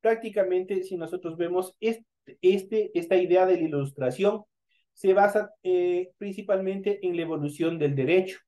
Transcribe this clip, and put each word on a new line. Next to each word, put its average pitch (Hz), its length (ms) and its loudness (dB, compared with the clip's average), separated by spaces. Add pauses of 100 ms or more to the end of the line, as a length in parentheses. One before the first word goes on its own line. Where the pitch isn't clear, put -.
Prácticamente, 196 800 0
si 185 140 -8
nosotros 165 400 -8
vemos 180 420 -4
este, 226 260 -4 (360)
este, 196 560 2
esta 170 180 0
idea 180 300 4
de 180 120 4
la 160 100 -2
ilustración, 139 760 -2 (500)
se 190 200 2
basa, 202 380 2 (120)
eh, 180 540 0
principalmente 196 880 -4
en 175 100 -2
la 170 60 -2
evolución 160 560 -4
del 147 180 0
derecho. 170 520 0